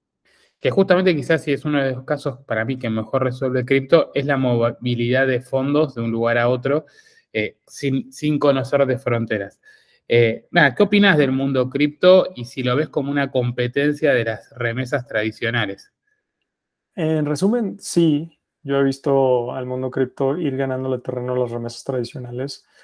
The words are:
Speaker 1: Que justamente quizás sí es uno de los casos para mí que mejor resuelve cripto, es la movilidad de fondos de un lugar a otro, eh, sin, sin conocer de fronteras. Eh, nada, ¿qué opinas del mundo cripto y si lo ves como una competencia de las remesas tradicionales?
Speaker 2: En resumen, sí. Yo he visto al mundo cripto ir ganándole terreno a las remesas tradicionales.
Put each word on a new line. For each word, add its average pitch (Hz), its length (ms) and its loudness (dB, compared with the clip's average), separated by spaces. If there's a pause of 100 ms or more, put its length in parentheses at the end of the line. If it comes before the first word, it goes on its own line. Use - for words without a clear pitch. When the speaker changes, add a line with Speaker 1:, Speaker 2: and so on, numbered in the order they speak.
(600)
Speaker 1:
Que 127 120 0
justamente 185 440 4
quizás 147 280 0
sí 151 80 -2
es 139 140 -2
uno 147 180 0
de 135 80 0
los 127 140 -8
casos 143 420 -6
para 110 180 -2
mí 123 140 -4
que 120 100 -6
mejor 110 340 -2
resuelve 127 420 -2
cripto, 135 500 2
es 139 100 -2
la 143 120 0
movilidad 120 920 0
de 127 140 0
fondos 139 540 -2
de 117 60 -6
un 117 100 -4
lugar 117 260 0
a 120 100 2
otro, 127 380 0 (480)
eh, 104 240 -4 (100)
sin, 135 460 -4
sin 151 260 -2
conocer 139 460 2
de 127 120 0
fronteras. 113 640 -4 (480)
Eh, 117 440 2
nada, 143 240 4
¿qué 208 80 2
opinas 202 340 4
del 135 140 2
mundo 131 380 0
cripto 151 640 4
y 120 100 -10
si - 160 -10
lo 123 140 0
ves 156 140 -2
como 143 220 -4
una 139 200 -2
competencia 131 800 0
de 120 100 2
las 110 320 -6
remesas 123 520 -4
tradicionales? 110 840 -4 (1040)
Speaker 2:
En 156 300 0
resumen, 196 540 0
sí. 165 600 0 (220)
Yo 139 160 -2
he 139 60 4
visto 135 680 2
al 131 140 -8
mundo 127 260 -4
cripto 135 460 -2
ir 139 200 -2
ganándole 131 420 -2
terreno 123 340 -6
a 127 40 0
las 120 140 0
remesas 117 320 -8
tradicionales. 127 800 -8 (180)